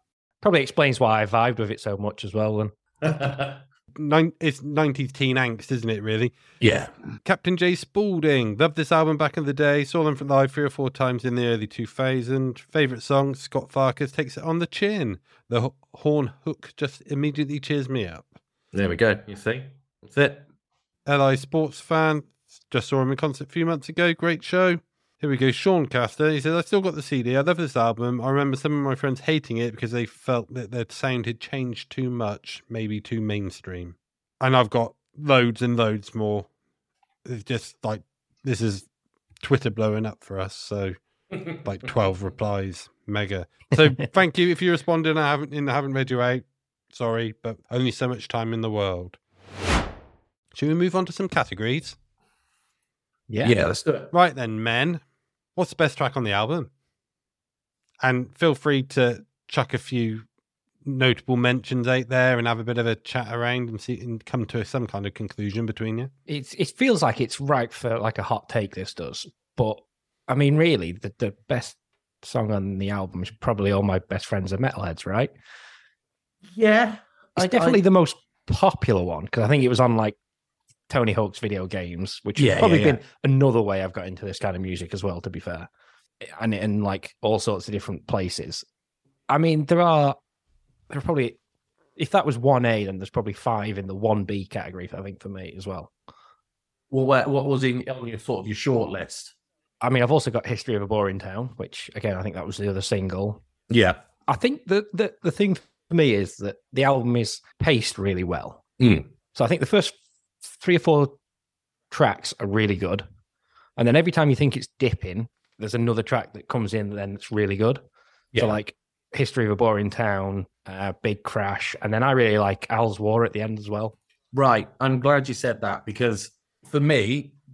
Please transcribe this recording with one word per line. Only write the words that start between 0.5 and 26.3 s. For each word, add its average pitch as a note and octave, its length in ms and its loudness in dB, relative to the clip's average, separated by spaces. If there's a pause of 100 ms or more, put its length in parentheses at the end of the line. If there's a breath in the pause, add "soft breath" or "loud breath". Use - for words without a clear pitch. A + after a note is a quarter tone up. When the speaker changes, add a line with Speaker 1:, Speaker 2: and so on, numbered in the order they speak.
Speaker 1:
explains C3+ 380 2
why A2 220 4
I A2 40 0
vibed A#2 320 2
with G#2+ 120 -2
it A2 100 -8
so G2+ 160 -4
much G#2 280 -6
as G2+ 100 -10
well, G#2+ 360 0 (320)
then. C#3 540 -4 (160)
Speaker 2:
<laughs> - 260 -20
Speaker 3:
Nin-, D#3 400 2
it's C#3 240 -2
nineties C#3 500 -2
teen C3 240 0
angst, A#2+ 360 -2
isn't A2+ 160 -2
it, G#2+ 140 -2
really? A2 300 0 (280 soft breath)
Speaker 2:
Yeah. - 280 2 (360)
Speaker 3:
Captain F3+ 320 0
J F3+ 180 2
Spalding, D3+ 840 0
loved D3+ 180 4
this D#3+ 160 0
album D#3+ 240 4
back D3 220 0
in D3+ 80 -2
the C#3+ 80 -2
day, C#3+ 300 4
saw D#3+ 200 0
them D3+ 120 2 (120)
live C3+ 240 4
three D3 120 -2
or C3+ 60 0
four C3+ 200 -4
times B2+ 340 -2
in B2 100 0
the A#2+ 120 2
early A2 200 0
two A2 200 -8
thousand. C3 720 -2
Favourite B2+ 440 0
song, C#3 320 2
Scott C3+ 380 -8
Farkas C3+ 400 0
Takes C3+ 240 -4
It D#3 80 -14
on E3 140 -2
the E3+ 80 -2
Chin. F#3 520 -2 (300 soft breath)
The A#2+ 160 0
h-, C3 80 -4 (220)
horn D3 380 0 (120)
hook - 320 -10
just - 300 -8
immediately D3 520 -4
cheers C3+ 300 -4
me B2+ 180 -2
up. E2 200 -16 (460)
Speaker 2:
There F#2+ 180 0
we E2+ 60 -2
go, G#2 300 4
you G2+ 100 -14
see? B2 260 -4 (400)
That's - 160 -4
it. C#3+ 240 2 (640)
Speaker 3:
L C#3+ 160 4
I C3+ 140 6
sports D3+ 440 -2
fan, D#3 440 0 (460)
just - 180 -2
saw C3+ 120 0
him C3 100 0
in C3+ 60 -2
concert C#3+ 320 -4
a - 40 -20
few E3 120 0
months E3 240 -4
ago, E3+ 240 2
great E3 320 -2
show. F3+ 360 2 (380)
Here D3+ 120 -2
we C3 80 2
go, E3 120 4
Sean E3+ 360 2
Caster, C3 440 2